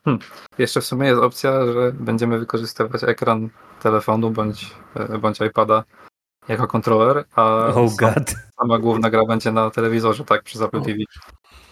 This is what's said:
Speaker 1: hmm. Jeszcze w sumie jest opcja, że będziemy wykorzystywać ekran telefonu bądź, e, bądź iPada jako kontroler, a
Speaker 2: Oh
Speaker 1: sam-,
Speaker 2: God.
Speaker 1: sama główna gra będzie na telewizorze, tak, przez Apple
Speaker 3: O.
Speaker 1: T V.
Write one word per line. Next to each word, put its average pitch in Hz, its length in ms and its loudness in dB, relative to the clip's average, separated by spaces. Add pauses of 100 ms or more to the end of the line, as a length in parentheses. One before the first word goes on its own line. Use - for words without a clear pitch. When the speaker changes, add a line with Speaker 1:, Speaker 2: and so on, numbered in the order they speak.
Speaker 1:
hmm. 131 160 0 (360)
Jeszcze 127 240 0
w - 40 -10
sumie 135 220 -2
jest 123 140 4
opcja, 135 520 0
że 123 260 0
będziemy 117 400 0
wykorzystywać 113 640 -4
ekran 117 460 0 (320)
telefonu 110 500 2
bądź, 107 440 -6 (200)
e, 110 220 -6
bądź 107 240 -2
iPada 110 420 2 (640)
jako 113 200 -2
kontroler, 117 580 2 (100)
a 113 320 2
Speaker 2:
Oh 117 220 4
Speaker 1:
sam-, 104 80 -4 (160)
Speaker 2:
God. - 220 -4 (260)
Speaker 1:
sama 117 180 2
główna 110 300 0
gra 110 160 2
będzie 110 260 -2
na 110 180 0
telewizorze, 113 560 0
tak, 127 180 0
przez - 180 -12
Apple 110 160 -2
Speaker 3:
O. - 40 -2
Speaker 1:
T 113 120 -6
V. 107 60 -6 (720)